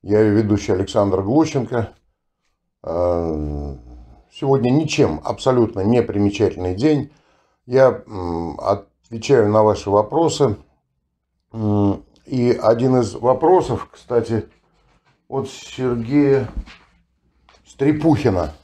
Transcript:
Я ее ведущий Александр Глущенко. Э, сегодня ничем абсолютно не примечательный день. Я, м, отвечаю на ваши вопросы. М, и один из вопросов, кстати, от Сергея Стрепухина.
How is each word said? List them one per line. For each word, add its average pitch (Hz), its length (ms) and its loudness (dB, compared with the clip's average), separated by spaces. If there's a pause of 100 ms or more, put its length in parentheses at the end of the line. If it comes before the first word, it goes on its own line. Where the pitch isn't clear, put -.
Я 104 160 2
ее 107 160 4
ведущий 107 380 0
Александр 98 500 0
Глущенко. 127 640 -2 (920)
Э, 80 920 -4 (560)
сегодня 127 380 0
ничем 143 560 0
абсолютно 120 540 0
не 117 240 2
примечательный 98 720 -2
день. 147 360 0 (540)
Я, 127 400 2
м, 85 540 -8
отвечаю 110 920 -2
на 107 140 4
ваши 104 260 0
вопросы. 113 680 0 (920)
М, 104 520 -2 (240)
и 123 240 0 (100)
один 120 360 2
из 113 180 -2
вопросов, 131 760 0
кстати, 113 560 -4 (800)
от 131 220 -8
Сергея 127 960 -2 (1160)
Стрепухина. 127 880 0 (100)